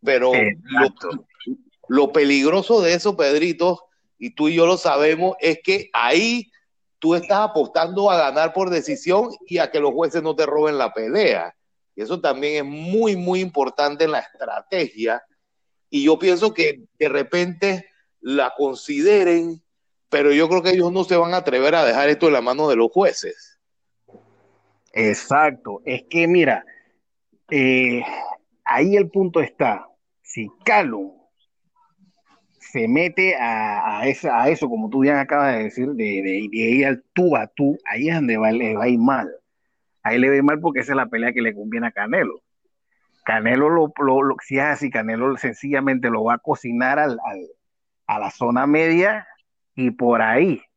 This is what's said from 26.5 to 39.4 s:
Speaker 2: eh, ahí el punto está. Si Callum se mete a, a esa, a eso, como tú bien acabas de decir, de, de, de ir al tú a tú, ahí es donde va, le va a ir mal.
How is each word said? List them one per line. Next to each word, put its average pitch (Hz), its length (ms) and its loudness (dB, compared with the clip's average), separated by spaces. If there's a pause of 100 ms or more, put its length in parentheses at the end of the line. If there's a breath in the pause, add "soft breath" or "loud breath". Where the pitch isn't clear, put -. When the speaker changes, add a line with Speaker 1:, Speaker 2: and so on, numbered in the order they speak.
Speaker 2:
eh, 127 500 2 (640 loud breath)
ahí 156 300 2
el 190 160 2
punto 185 280 0
está. 123 480 -2 (360)
Si 107 260 -12 (160)
Callum 117 460 0 (1500)
se - 300 -6
mete 170 480 0
a, 107 640 -4
a 127 80 -2
esa, 131 340 -2
a 135 80 4
eso, 160 180 -2
como 110 220 -4
tú 135 120 0
bien 143 160 2
acabas 139 400 0
de 107 80 -2
decir, 127 240 -6
de, 104 340 -4
de, 98 260 -6
de 107 80 -8
ir 120 300 2
al 131 160 -4 (100)
tú 175 240 2
a 110 80 -2
tú, 143 400 -2
ahí 117 240 -4
es 170 60 -2
donde 123 220 0
va, 110 140 2
le 113 240 -2
va 107 100 -2
a 123 40 2
ir 123 80 4
mal. 117 320 2 (760)